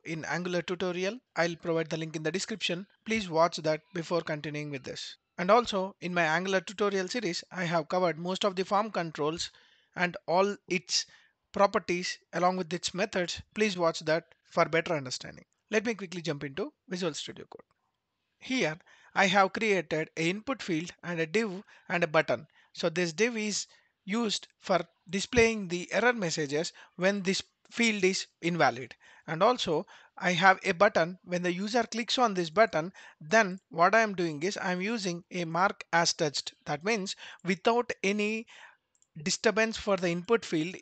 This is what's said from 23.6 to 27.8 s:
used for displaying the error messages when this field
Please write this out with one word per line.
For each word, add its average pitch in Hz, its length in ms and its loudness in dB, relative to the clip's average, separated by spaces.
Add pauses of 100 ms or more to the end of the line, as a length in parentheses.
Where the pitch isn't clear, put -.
used 214 420 -2 (120)
for 180 200 2 (300)
displaying 220 580 2
the 180 240 -4
error 226 220 4
messages 156 580 -2 (240)
when 196 260 0
this 185 200 0 (280)
field 220 320 2